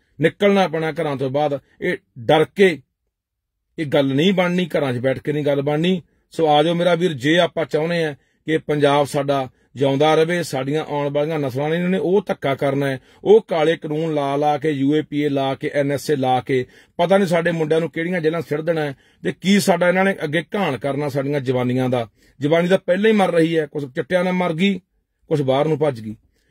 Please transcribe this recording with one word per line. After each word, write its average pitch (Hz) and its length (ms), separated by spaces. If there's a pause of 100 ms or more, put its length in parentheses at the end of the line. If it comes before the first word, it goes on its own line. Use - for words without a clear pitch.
(220)
ਨਿਕਲਣਾ 196 460
ਪੈਣਾ 160 240
ਘਰਾਂ 147 260
ਤੋਂ 135 120
ਬਾਹਰ। 143 300 (220)
ਇਹ 180 160 (220)
ਡਰ 151 260 (100)
ਕੇ 180 260 (960)
ਇਹ 160 60
ਗੱਲ 135 300
ਨਹੀਂ 175 180
ਬਣਨੀ, 180 440
ਘਰਾਂ 139 160
'ਚ 120 40
ਬੈਠ 131 220
ਕੇ 147 140
ਨਹੀਂ 147 120
ਗੱਲ 143 160
ਬਣਨੀ। 156 400 (300)
ਸੋ 165 160
ਆ 151 160
ਜਾਓ 170 100
ਮੇਰਾ 175 220
ਵੀਰ, 170 180
ਜੇ 147 260
ਆਪਾਂ 165 260
ਚਾਹੁੰਦੇ 160 400
ਆ 147 80 (320)
ਕਿ 156 120
ਪੰਜਾਬ 147 480
ਸਾਡਾ 139 440 (260)
ਜਿਉਂਦਾ 139 400
ਰਵੇ, 165 280
ਸਾਡੀਆਂ 139 420
ਆਉਣ 143 240
ਵਾਲੀਆਂ 147 300
ਨਸਲਾਂ 143 300
ਨੇ, 160 60
ਇਹਨਾਂ 180 140
ਨੇ 190 80
ਉਹ 185 280
ਧੱਕਾ 139 300
ਕਰਨਾ 139 340
ਹੈ, 131 120 (220)
ਉਹ 208 180
ਕਾਲੇ 165 360
ਕਾਨੂੰਨ 156 360
ਲਾ 143 220
ਲਾ 147 220
ਕੇ, 151 140
ਯੂ 139 240
ਏ 156 60
ਪੀ 147 200
ਏ 147 80
ਲਾ 135 260
ਕੇ, 147 180
ਐਨ 139 180
ਐਸ 139 180
ਏ 151 60
ਲਾ 131 260
ਕੇ, 127 240 (320)
ਪਤਾ 180 200
ਨਹੀਂ 202 100
ਸਾਡੇ 165 240
ਮੁੰਡਿਆਂ 160 280
ਨੂੰ 165 120
ਕਿਹੜੀਆਂ 170 300
ਜੇਲ੍ਹਾਂ 160 200
ਸਿੱਟ 151 200
ਦੇਣਾ 160 200
ਹੈ 143 140 (280)
ਤੇ 175 180
ਕੀ 196 180
ਸਾਡਾ 175 280
ਇਹਨਾਂ 185 160
ਨੇ 196 200
ਅੱਗੇ 160 200 (120)
ਘਾਣ 160 220
ਕਰਨਾ 139 320
ਸਾਡੀਆਂ 139 320
ਜਵਾਨੀਆਂ 127 480
ਦਾ। 120 200 (300)
ਜਵਾਨੀ 165 280
ਤਾਂ 185 100
ਪਹਿਲਾਂ 196 340
ਹੀ 220 40
ਮਰ 185 160
ਰਹੀ 165 260
ਹੈ, 151 80
ਕੁਛ 143 200
ਚਿੱਟਿਆਂ 165 380
ਨਾਲ 185 100
ਮਰ 180 200
ਗਈ, 185 260 (480)
ਕੁਛ 147 140
ਬਾਹਰ 135 260
ਨੂੰ 156 100
ਭੱਜ 135 240
ਗਈ। 107 140 (360)